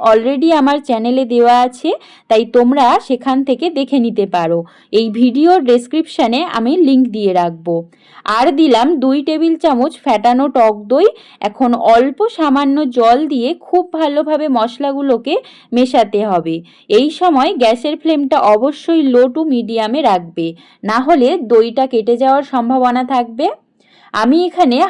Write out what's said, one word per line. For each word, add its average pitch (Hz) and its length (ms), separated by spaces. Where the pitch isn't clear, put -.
already 254 400
আমার 285 180
চ্যানেলে 247 360
দেওয়া 240 220
আছে, 254 220
তাই 226 140
তোমরা 247 300
সেখান 262 300
থেকে 254 160
দেখে 277 280
নিতে 208 200
পারো। 170 240
এই 226 60
ভিডিওর 285 400
ডেসক্রিপশনে 247 720
আমি 226 140
লিংক 262 160
দিয়ে 202 160
রাখবো। 170 340
আর 247 80
দিলাম 254 280
দুই 269 140
টেবিল 320 260
চামচ 277 300
ফ্যাটানো 247 420
টক 220 180
দই। 311 160
এখন 240 220
অল্প 269 240
সামান্য 277 400
জল 233 200
দিয়ে 247 160
খুব 359 160
ভালোভাবে 302 460
মশলাগুলোকে 269 760
মেশাতে 240 440
হবে। 165 260
এই 262 100
সময় 311 300
গ্যাসের 240 400
ফ্লেমটা 302 360
অবশ্যই 294 480
low 247 220
to 320 60
মিডিয়ামে 226 460
রাখবে, 170 380
না 220 80
হলে 277 220
দইটা 233 380
কেটে 233 300
যাওয়ার 269 300
সম্ভাবনা 247 600
থাকবে। 240 340
আমি 247 160
এখানে 320 300